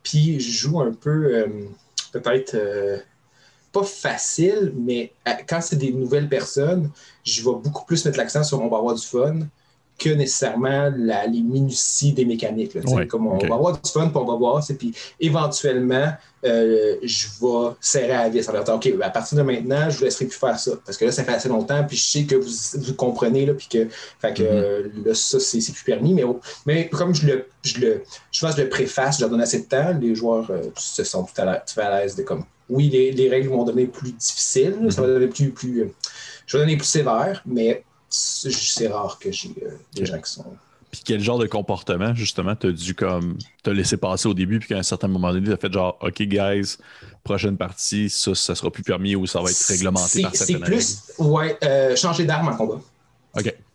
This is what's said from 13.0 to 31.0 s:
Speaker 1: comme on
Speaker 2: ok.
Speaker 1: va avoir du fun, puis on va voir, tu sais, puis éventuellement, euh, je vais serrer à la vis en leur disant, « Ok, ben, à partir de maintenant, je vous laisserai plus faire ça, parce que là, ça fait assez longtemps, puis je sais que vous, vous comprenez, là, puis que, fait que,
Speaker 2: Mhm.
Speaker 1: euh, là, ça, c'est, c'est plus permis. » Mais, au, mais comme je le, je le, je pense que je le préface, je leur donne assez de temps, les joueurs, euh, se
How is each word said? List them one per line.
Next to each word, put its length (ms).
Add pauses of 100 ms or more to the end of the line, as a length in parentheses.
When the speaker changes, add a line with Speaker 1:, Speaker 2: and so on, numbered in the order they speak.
Speaker 1:
comme 200
on 80
Speaker 2:
ok. 120
Speaker 1:
va 80
avoir 180
du 160
fun, 180
puis 100
on 80
va 100
voir, 260
tu 60
sais, 80
puis 180 (260)
éventuellement, 920 (320)
euh, 560
je 260 (140)
vais 380
serrer 320
à 120
la 60
vis 180
en 60
leur 100
disant, « 140
Ok, 140
ben, 100
à 80
partir 280
de 40
maintenant, 480
je 80
vous 80
laisserai 200
plus 120
faire 220
ça, 120 (140)
parce 120
que 80
là, 60
ça 120
fait 100
assez 160
longtemps, 360
puis 100
je 80
sais 220
que 100
vous, 160 (260)
vous 160
comprenez, 520
là, 80
puis 160
que, 180 (320)
fait 140
que, 100
Speaker 2:
Mhm. 60
Speaker 1:
euh, 380 (180)
là, 80
ça, 260
c'est, 220
c'est 120
plus 120
permis. » 280
Mais, 100
au, 180 (240)
mais 240
comme 260
je 120
le, 200 (140)
je 180
le, 240 (280)
je 100
pense 100
que 80
je 40
le 60
préface, 480
je 40
leur 80
donne 120
assez 180
de 60
temps, 320
les 180
joueurs, 360
euh, 100 (160)
se 260